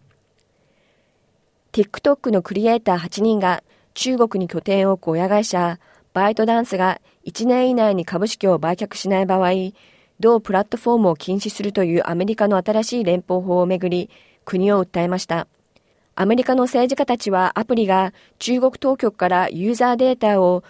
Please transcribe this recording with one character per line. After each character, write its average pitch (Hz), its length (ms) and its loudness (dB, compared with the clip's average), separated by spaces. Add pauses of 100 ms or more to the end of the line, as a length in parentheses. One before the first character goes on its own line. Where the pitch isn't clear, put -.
(1700)
TikTok 277 580 0
の 190 100 2
ク 170 120 -8
リ 208 140 0
エ 233 80 4
イ 233 60 -2
タ 202 120 0
ー 180 40 0
八 175 240 -6
人 220 180 2
が 180 220 0 (340)
中 254 220 -2
国 226 240 2
に 175 60 -4
拠 175 140 -6
点 196 280 2
を 196 40 4
置 185 100 -8
く - 60 -8
親 165 180 0
会 208 160 2
社、 175 340 -2 (360)
バ 196 160 2
イ 220 60 -2
ト 220 100 0
ダ 233 160 2
ン 247 40 -2
ス 202 120 -6
が 185 240 0 (220)
一 208 220 -8
年 254 240 2
以 254 60 0
内 214 200 2
に 175 100 -4
株 185 220 -4
式 - 200 -2
を 180 100 4
売 165 200 -2
却 196 180 -10
し - 140 -6
な 190 100 0
い 190 60 0
場 185 200 0
合、 180 60 2 (720)
同 226 180 4
プ 214 140 -8
ラ 190 100 2
ッ - 40 -10
ト 233 100 -8
フ 233 160 0
ォ - 20 4
ー - 40 4
ム 202 100 4
を 160 80 0
禁 190 220 -4
止 208 100 -8
す - 120 -8
る 202 120 -4
と 202 100 2
い 170 160 0
う - 60 0
ア 175 100 -4
メ 180 100 -2
リ 220 120 -4
カ 208 100 2
の 208 80 2
新 214 280 0
し 240 180 -4
い - 20 -2
連 180 180 0
邦 185 200 -2
法 180 200 0
を 175 40 2
め 185 140 0
ぐ 180 100 -2
り、 175 200 -4 (360)
国 196 260 0
を 196 140 2
訴 175 160 -4
え 175 80 0
ま 185 100 -2
し - 60 -10
た。 165 220 -4 (720)
ア 190 80 0
メ 220 120 2
リ 247 80 0
カ 262 100 2
の 254 80 2
政 254 260 2
治 262 60 -2
家 285 100 0
た 240 120 0
ち 220 120 -6
は 185 300 0
ア 220 60 -2
プ 240 100 0
リ 220 120 0
が 190 260 2 (260)
中 247 220 -2
国 262 180 4
当 269 160 0
局 226 180 -2
か 180 140 0
ら 180 220 2
ユ 190 220 -2
ー 240 40 -2
ザ 247 160 2
ー 247 60 0
デ 254 160 2
ー 247 40 -8
タ 208 220 2
を 180 300 2